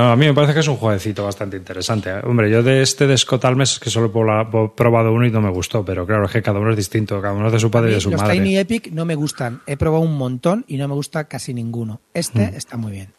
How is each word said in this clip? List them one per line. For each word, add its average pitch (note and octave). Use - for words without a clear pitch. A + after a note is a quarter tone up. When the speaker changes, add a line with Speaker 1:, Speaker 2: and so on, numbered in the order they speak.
Speaker 1:
a A#2
mí C#3
me D3
parece C#3+
que D#3
es D3+
un C3+
jueguecito G#2
bastante G2+
interesante, F#2
¿eh? F#2+
Hombre, A#2
yo A2+
de C3+
este C3+
de C3+
Scott -
Almes B2+
es -
que A#2
solo A2+
he G#2
pola-, A2
po-, A2
probado A#2
uno A#2+
y A#2+
no A2
me G2+
gustó, F#2
pero F2+
claro, G#2
es F2+
que A2+
cada G2+
uno A2
es A2+
distinto, G#2
cada G2+
uno G#2+
es A2
de A2+
su A2
padre A2+
y -
Speaker 2:
A -
mí -
Speaker 1:
de G2+
su G2+
Speaker 2:
los F2+
Speaker 1:
madre. G#2
Speaker 2:
Tiny F#3+
Epic G#3+
no E3
me E3+
gustan, C#3+
he C#3+
probado D#3+
un D#3+
montón C3+
y C3+
no C#3
me C#3+
gusta D3
casi C#3
ninguno. A#2
Este A2
Speaker 1:
Mm. -
Speaker 2:
está C3
muy A2
bien. G2